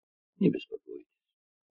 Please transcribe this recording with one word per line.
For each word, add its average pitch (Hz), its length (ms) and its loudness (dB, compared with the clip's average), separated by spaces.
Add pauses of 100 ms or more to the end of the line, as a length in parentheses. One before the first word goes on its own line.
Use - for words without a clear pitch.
(380)
"Не 190 120 6
беспокойтесь, - 560 -10 (680)